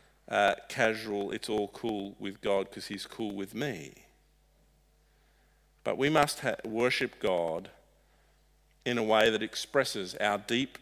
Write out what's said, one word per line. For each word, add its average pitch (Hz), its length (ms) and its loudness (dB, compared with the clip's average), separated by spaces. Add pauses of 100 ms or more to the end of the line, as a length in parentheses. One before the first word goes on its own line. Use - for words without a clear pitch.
(280)
uh, 101 260 4 (140)
casual, 110 600 0
"It's - 180 -6
all 107 200 0
cool 101 500 -6
with 98 220 -10
God 98 320 0
'cause 95 140 -12
he's 101 200 -10
cool 107 260 -6
with 98 220 -8
me." 110 520 -8 (1800)
But 95 140 0
we 139 100 2
must 147 320 4
ha-, 127 240 -2
worship 117 560 0
God 87 500 0 (1120)
in 123 140 0
a 117 40 2
way 110 280 6
that 110 120 0
expresses 113 720 -2
our 104 220 2
deep 120 440 -2